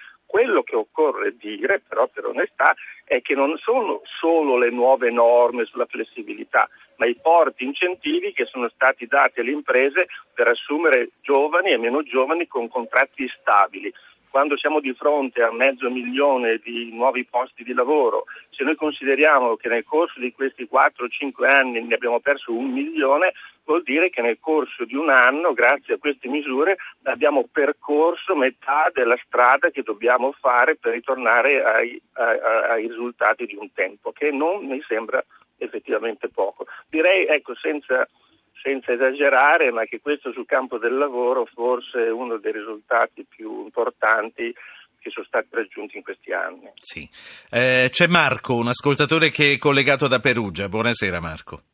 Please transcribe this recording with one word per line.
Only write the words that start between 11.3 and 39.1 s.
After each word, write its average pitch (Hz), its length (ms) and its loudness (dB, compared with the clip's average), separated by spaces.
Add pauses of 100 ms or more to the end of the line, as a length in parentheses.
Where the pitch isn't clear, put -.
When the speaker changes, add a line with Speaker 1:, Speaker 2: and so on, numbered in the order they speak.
Speaker 1:
e 127 60 2
meno 120 260 -2
giovani 147 420 -2
con 117 220 -6
contratti 127 580 -2 (140)
stabili. 101 520 2 (380)
Quando 143 280 0
siamo 151 240 -2
di 135 120 -6
fronte 139 480 -2
a 117 100 2
mezzo 127 380 -2
milione 123 680 0
di 117 360 -10
nuovi 123 320 -2
posti - 380 -6
di 120 100 -10
lavoro, 127 520 0 (260)
se - 140 -8
noi 151 100 0
consideriamo 139 800 2
che 120 140 -8
nel 117 160 -2
corso 156 340 -2
di 123 140 -6
questi 131 340 -6
quattro 135 380 2
o 120 40 -10
cinque - 380 -4
anni 131 340 2
ne 117 140 -2
abbiamo 120 240 0
perso 139 320 -2
un 127 200 -4
milione, 147 600 0 (320)
vuol 165 200 0
dire 156 260 0
che 127 120 -4
nel 117 180 0
corso 143 460 -4
di 113 100 -10
un 151 140 -2
anno, 135 440 4
grazie 120 420 2
a - 20 -6
queste 139 300 -6
misure, 143 500 -2 (260)
abbiamo 135 480 0
percorso 151 840 0
metà 143 580 0
della 123 320 2
strada 127 460 4
che 139 100 -6
dobbiamo 120 580 0
fare 127 360 4
per 117 180 -2
ritornare 120 720 2
ai, 120 360 0 (140)
ai, 117 260 0 (300)
ai 113 180 -2
risultati 117 580 -2
di 104 100 -16
un 101 180 -14
tempo, 101 380 -6
che 147 180 -2
non 156 360 -2
mi 135 220 -8
sembra 113 360 -2 (340)
effettivamente - 720 -6
poco. - 360 -4 (240)
Direi, 175 360 2
ecco, 143 300 -2
senza, 139 520 -2 (540)
senza 131 320 -4
esagerare, 139 800 4